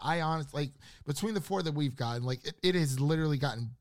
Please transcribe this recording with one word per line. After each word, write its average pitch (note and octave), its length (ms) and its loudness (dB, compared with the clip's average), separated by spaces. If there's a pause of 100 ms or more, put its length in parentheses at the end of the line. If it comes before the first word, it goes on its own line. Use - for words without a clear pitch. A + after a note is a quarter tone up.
I E3 180 0
honestly, D#3 440 -2
like, C#3 60 -6 (360)
between G3 260 0
the G3 80 0
four F#3 220 -2
that D#3+ 100 -2
we've C#3+ 220 0
gotten, A#2+ 300 -2
like, B2+ 200 -2
it, D#3 160 -8
it F3+ 140 4
has C#3+ 240 2
literally D3+ 400 2
gotten A#2+ 420 -2